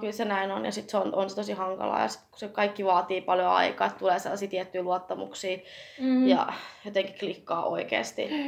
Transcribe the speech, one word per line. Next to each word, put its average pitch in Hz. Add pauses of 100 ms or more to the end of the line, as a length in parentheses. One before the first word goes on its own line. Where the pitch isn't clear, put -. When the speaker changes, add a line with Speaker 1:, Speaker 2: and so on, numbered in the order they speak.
Speaker 1:
kyllä 214
se 226
näin 196
on. 208
Ja 214
sit 208
se 220
on, 196
on 196
se -
tosi 208
hankalaa, 190
ja -
sit -
kun -
se 208
kaikki 208
vaatii 185
paljon 180
aikaa, 185
että 202
tulee 190
sellaisia 196
tiettyjä 185
luottamuksia, 185 (420)
Speaker 2:
Mm. 254
Speaker 1:
ja 254 (380)
jotenkin 196
klikkaa -
oikeesti. - (180)